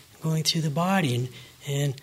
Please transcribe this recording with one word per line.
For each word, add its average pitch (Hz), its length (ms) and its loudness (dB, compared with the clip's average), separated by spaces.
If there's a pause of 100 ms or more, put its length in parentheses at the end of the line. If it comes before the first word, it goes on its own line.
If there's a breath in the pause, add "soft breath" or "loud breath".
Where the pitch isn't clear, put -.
(220 loud breath)
going 156 220 0
through 160 180 0
the 160 80 0
body, 170 440 2
and, 123 140 0 (380 loud breath)
and 143 360 -2